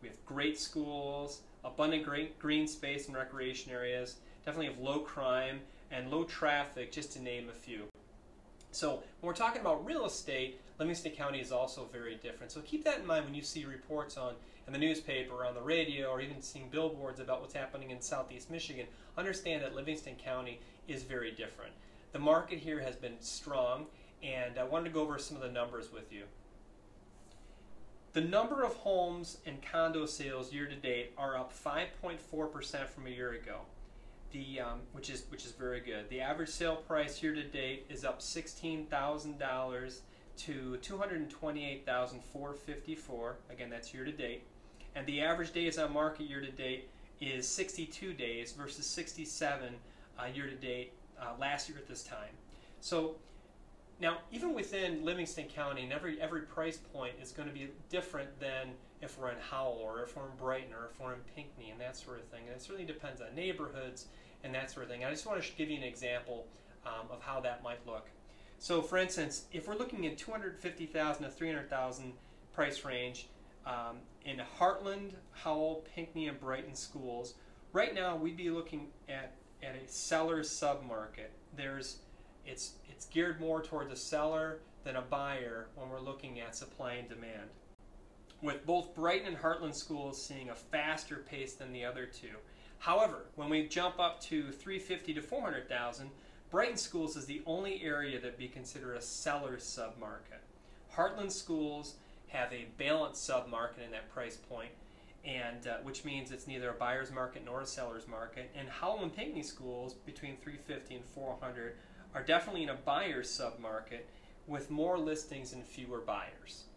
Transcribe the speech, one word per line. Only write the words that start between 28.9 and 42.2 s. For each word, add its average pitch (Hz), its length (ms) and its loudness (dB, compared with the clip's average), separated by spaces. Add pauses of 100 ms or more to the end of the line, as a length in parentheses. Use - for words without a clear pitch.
and 135 160 -6
condo 160 460 4
sales 131 440 -2
year 143 140 0
to 143 100 -4
date 123 400 2
are 135 220 2
up 127 140 0
five 151 380 0 (120)
point 170 180 -2
four 156 280 0
percent 139 420 -2
from 135 160 -10
a 127 60 -4
year 123 220 -2
ago, 113 260 -6 (720)
the, 135 300 -4
um, 120 180 -2 (140)
which 135 180 -6
is, 131 180 -4
which 131 160 -8
is 120 60 -10
very 123 280 0
good. 107 300 -4
The 127 120 -2
average 151 280 0
sale 160 280 4
price 151 440 2
year 156 140 4
to 151 80 0
date 135 440 -2
is 143 160 -6
up 127 160 2
sixteen 160 680 -2
thousand 147 500 2
dollars 127 640 0 (360)
to 131 400 -4
two 196 200 -4
hundred 185 320 2
twenty-eight 143 560 -2
thousand 127 380 2